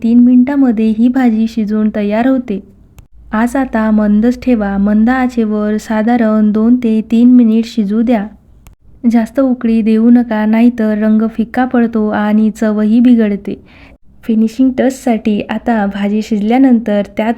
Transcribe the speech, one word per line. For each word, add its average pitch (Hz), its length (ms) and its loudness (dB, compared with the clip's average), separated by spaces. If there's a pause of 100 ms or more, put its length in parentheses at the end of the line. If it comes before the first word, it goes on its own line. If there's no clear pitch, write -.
तीन 233 160 4
मिनिटांमध्ये 247 800 2
ही 233 100 2
भाजी 240 400 0
शिजवून 214 480 -2
तयार 214 320 -2
होते. 262 320 -2 (720)
आज 233 240 -2
आता 240 360 -2
मंदच 214 520 0
ठेवा, 208 340 -2
मंद 214 320 2
आचेवर 220 680 -2
साधारण 220 760 0
दोन 220 240 2
ते 220 260 -2 (100)
तीन 233 200 4
मिनिट 226 340 4
शिजू 220 360 -4
द्या. 220 260 -2 (840)
जास्त 226 280 -2
उकळी 240 420 0
देऊ 220 280 2
नका, 233 360 2
नाहीतर 220 520 0
रंग 214 300 0
फिक्का 220 380 -4
पडतो 226 440 -2
आणि 214 420 0
चवही 214 480 0
बिघडते. 220 560 0 (680)
फिनिशिंग 226 540 0
टचसाठी 226 720 -2
आता 220 360 -2
भाजी 202 360 -4
शिजल्यानंतर 220 800 0 (160)
त्यात 220 200 -4